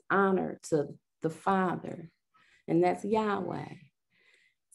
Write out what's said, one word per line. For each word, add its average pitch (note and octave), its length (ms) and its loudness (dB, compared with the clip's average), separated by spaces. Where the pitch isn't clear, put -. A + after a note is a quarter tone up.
honor F#3+ 500 2
to D3 180 2
the D#3+ 80 0
Father, E3 800 -2
and E3 140 4
that's F3 200 2
Yahweh. G3+ 680 -2